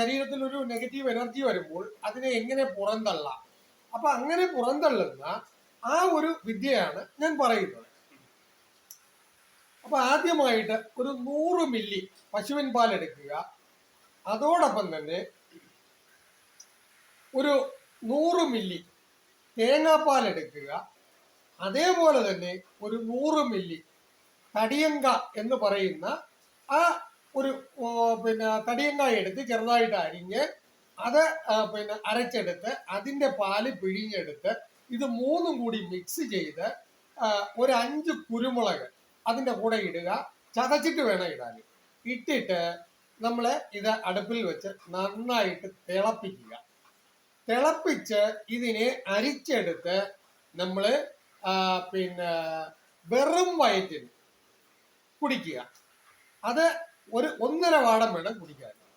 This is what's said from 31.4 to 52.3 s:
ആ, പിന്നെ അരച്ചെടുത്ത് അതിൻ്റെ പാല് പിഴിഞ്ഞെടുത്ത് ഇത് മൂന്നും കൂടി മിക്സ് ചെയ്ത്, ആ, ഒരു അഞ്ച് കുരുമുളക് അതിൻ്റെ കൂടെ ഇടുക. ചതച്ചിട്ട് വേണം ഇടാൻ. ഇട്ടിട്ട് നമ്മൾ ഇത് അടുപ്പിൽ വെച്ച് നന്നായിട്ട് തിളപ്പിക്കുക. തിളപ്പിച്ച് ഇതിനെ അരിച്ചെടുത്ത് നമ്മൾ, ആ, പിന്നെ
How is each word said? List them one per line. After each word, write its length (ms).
ആ, 40
പിന്നെ 240
അരച്ചെടുത്ത് 600
അതിൻ്റെ 320
പാല് 300
പിഴിഞ്ഞെടുത്ത് 720
ഇത് 100
മൂന്നും 440
കൂടി 180
മിക്സ് 320
ചെയ്ത്, 320
ആ, 20
ഒരു 240
അഞ്ച് 320
കുരുമുളക് 580
അതിൻ്റെ 340
കൂടെ 200
ഇടുക. 180
ചതച്ചിട്ട് 540
വേണം 240
ഇടാൻ. 200
ഇട്ടിട്ട് 460
നമ്മൾ 260
ഇത് 120
അടുപ്പിൽ 420
വെച്ച് 220
നന്നായിട്ട് 720
തിളപ്പിക്കുക. 640
തിളപ്പിച്ച് 760
ഇതിനെ 300
അരിച്ചെടുത്ത് 800
നമ്മൾ, 300
ആ, 20
പിന്നെ 400